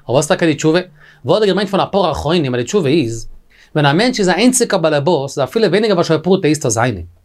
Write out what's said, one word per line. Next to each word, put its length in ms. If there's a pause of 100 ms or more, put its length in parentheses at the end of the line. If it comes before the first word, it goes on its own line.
אבער 80
וואס 160
איז 80
דא 60
די 100
תשובה? 240 (460)
ווארט 220
געמיינט 220
פון 100
א 60
פאר 260
אחרונים, 340
אבער 160
די 40
תשובה 240
איז, 380 (480)
ווען 100
א 80
מענטש 260
איז 100
איין 100
איינציקער 400
בעל 140
הבית, 440
דא 80
פילע 220
ווייניגער 300
וואס 100
שוין 120
פרוטה 280
איז 120
דאס 140
זיינע. 260 (260)